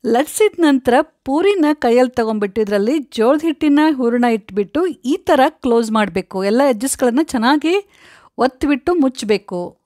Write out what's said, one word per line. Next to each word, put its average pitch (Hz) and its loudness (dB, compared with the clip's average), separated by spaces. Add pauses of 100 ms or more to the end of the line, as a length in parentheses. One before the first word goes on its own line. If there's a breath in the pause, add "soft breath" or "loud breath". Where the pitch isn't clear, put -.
ಲಟ್ಸಿದ 240 0
ನಂತರ 277 2 (300)
ಪೂರಿನ 349 0
ಕೈಯಲ್ಲಿ 247 2
ತಗೊಂಡ್ಬಿಟ್ಟು 220 -4
ಇದ್ರಲ್ಲಿ 208 0
ಜೋಳದ 254 0
ಹಿಟ್ಟಿನ 302 0 (160)
ಹೂರಣ 240 0
ಇಟ್ಬಿಟ್ಟು 220 -2
ಈ 302 -4
ಥರ 311 0
ಕ್ಲೋಸ್ 233 -2
ಮಾಡ್ಬೇಕು. 190 -2
ಎಲ್ಲ 220 0
ಎಡ್ಜಸ್‌ಗಳನ್ನ 247 -2
ಚೆನ್ನಾಗಿ 294 -2 (640 soft breath)
ಒತ್ಬಿಟ್ಟು 277 -2
ಮುಚ್ಬೇಕು. 208 -4